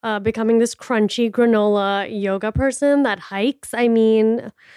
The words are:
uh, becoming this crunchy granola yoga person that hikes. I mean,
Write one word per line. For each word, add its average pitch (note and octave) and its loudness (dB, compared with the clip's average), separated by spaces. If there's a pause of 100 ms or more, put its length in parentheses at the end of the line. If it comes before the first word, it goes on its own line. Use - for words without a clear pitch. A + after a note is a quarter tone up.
uh, G#3+ -4
becoming A3 0
this A#3 0
crunchy A3+ -2
granola G3+ 0
yoga G3+ -4
person C#4+ 0
that G#3+ -2
hikes. - -6
I A#3+ 0
mean, A3 2 (240)